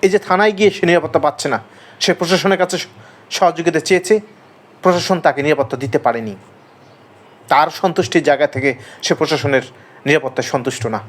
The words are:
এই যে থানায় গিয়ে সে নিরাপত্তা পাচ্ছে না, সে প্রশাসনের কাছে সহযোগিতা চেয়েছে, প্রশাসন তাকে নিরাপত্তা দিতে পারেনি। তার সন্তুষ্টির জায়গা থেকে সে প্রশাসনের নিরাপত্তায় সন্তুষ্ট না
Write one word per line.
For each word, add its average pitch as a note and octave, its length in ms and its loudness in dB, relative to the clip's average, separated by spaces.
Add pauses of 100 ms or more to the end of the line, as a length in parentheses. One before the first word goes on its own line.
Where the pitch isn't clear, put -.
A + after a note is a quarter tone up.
এই G3 60 4
যে F#3+ 100 2
থানায় G3+ 340 2
গিয়ে G3 180 2
সে - 160 -2
নিরাপত্তা E3 320 2
পাচ্ছে D3 300 -2
না, A#2 140 -4 (380)
সে F3+ 140 0
প্রশাসনের F#3 440 0
কাছে F3+ 200 -2 (520)
সহযোগিতা E3 500 0
চেয়েছে, F#3+ 400 2 (640)
প্রশাসন F3 380 2
তাকে C#3 220 0
নিরাপত্তা C#3 340 0
দিতে A#2+ 220 -2
পারেনি। A2+ 380 -2 (1120)
তার D3+ 220 4
সন্তুষ্টির F3 520 0
জায়গা C#3+ 240 2
থেকে C3+ 280 -2 (280)
সে - 120 0
প্রশাসনের C#3+ 480 0 (440)
নিরাপত্তায় C#3 420 0
সন্তুষ্ট C3 380 -4
না A2 220 -4